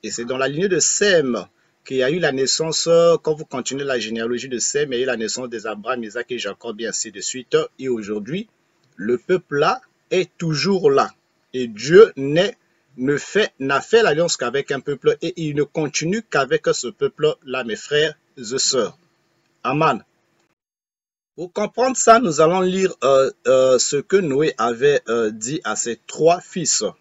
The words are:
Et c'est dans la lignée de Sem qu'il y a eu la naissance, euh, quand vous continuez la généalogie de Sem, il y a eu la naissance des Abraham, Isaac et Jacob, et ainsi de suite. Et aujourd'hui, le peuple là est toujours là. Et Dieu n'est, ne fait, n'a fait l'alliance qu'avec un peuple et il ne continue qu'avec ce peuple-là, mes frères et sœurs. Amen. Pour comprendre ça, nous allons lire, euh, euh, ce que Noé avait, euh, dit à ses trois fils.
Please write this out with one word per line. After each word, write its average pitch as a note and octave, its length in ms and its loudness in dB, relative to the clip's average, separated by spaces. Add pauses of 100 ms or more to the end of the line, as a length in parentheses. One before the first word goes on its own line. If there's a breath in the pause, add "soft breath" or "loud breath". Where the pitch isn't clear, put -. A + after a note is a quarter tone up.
Et G#2+ 80 -8
c'est A#2 140 -8
dans B2+ 120 -6
la C3+ 120 -2
lignée D#3+ 180 -2
de F3+ 120 0
Sem C#3 680 0 (360)
qu'il C3+ 140 -6
y B2+ 60 2
a C3 80 0
eu F3+ 80 -2
la D#3+ 120 0
naissance, C3+ 540 -2
euh, E3+ 320 4
quand D#3 160 -2
vous D3+ 100 -8
continuez C3+ 400 -8
la C3+ 140 -4
généalogie A2+ 500 -6
de B2 120 -6
Sem, C#3+ 340 -2
il A#2+ 40 -4
y B2 40 -2
a - 20 0
eu C3 40 -2
la A#2+ 100 -4
naissance A#2 320 -6
des A2+ 160 -10
Abraham, A2+ 380 -8
Isaac A2+ 260 -10
et B2 80 -8
Jacob, G#2 420 -10
et A2+ 60 -8
ainsi G#2+ 260 -8
de F#2+ 100 -14
suite. C3 360 -4 (220)
Et C3 100 -6
aujourd'hui, B2 580 -6 (500)
le A2+ 200 -2
peuple F3 400 -4
là F3 240 0 (300)
est F3+ 260 0
toujours D#3+ 540 2
là. B2+ 180 2 (460)
Et B2+ 100 -4
Dieu C#3 500 6
n'est, D3+ 400 0 (420)
ne C3+ 200 0
fait, - 400 -2
n'a C3+ 240 0
fait A3+ 220 4
l'alliance E3 340 2
qu'avec B2+ 320 -4
un C#3+ 100 -4
peuple D3 440 0
et E3 140 -4
il D#3 180 -4
ne D3 80 0
continue D#3+ 580 -4
qu'avec C#3+ 500 -2
ce B2+ 160 -4
peuple-là, C3 760 -4
mes A2+ 120 -6
frères D3+ 380 -2 (240)
et C3 60 -16
sœurs. A#2 520 -2 (680)
Amen. C#3+ 400 0 (1300)
Pour F3 160 -12
comprendre A#3 460 -2
ça, A3+ 220 6
nous D#3+ 220 2
allons F3+ 200 4
lire, F#3 320 0 (100)
euh, C3+ 280 4 (160)
euh, C3 320 6
ce - 160 -2
que C#3+ 220 0
Noé D3+ 420 0
avait, A#2+ 500 2
euh, A2+ 220 0
dit A2+ 320 -8
à G#2+ 120 -4
ses A#2 300 -6
trois E3+ 360 2
fils. - 420 -4 (180)